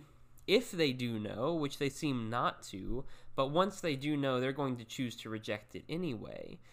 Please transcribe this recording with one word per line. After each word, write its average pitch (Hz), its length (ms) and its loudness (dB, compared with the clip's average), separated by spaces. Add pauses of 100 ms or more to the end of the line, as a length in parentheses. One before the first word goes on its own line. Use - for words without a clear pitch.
(480)
if 254 240 4
they 156 220 4
do 120 260 0
know, 107 340 0
which 147 240 0
they 139 120 2
seem 131 380 0
not 123 360 0
to, 107 420 -4 (300)
but 139 160 2
once 190 300 4
they 156 140 2
do 147 220 2
know, 135 220 4
they're 135 120 2
going 135 260 0
to 117 60 -8
choose 120 340 -4
to - 120 -10
reject 107 460 -4
it - 120 -8
anyway. 107 680 -4 (160)